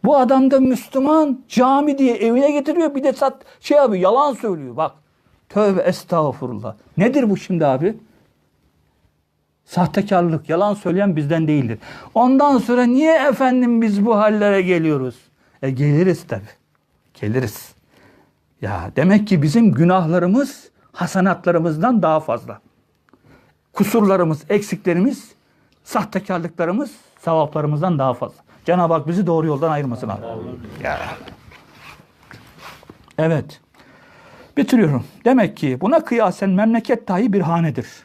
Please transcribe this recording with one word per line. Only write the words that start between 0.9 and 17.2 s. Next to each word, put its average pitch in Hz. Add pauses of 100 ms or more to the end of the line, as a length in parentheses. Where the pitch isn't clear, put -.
cami 269
diye 254
evine 247
getiriyor, 294
bir 269
de 269
sat-, 269 (160)
şey -
yapıyor, 220
yalan 254
söylüyor. 156
Bak, 151 (560)
tövbe 196
estağfurullah. 127 (220)
Nedir 240
bu 190
şimdi 165
abi? 147 (1700)
Sahtekarlık, 175
yalan 196
söyleyen 190
bizden 156
değildir. 123 (360)
Ondan 269
sonra 247
niye 277
efendim 254
biz 202
bu 233
hallere 208
geliyoruz? 156 (440)
E 135
geliriz 147
tabii. 98 (800)